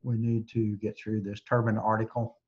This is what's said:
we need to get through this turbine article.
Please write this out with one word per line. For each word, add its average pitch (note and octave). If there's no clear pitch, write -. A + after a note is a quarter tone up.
we A#2+
need A2+
to G#2+
get G#2+
through G#2+
this G2+
turbine A#2
article. A2